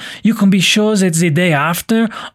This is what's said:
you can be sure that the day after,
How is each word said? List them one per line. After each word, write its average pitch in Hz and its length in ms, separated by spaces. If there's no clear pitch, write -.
you 214 120
can 196 160
be 196 100
sure 214 360
that 185 180
the 170 160
day 170 220
after, 170 560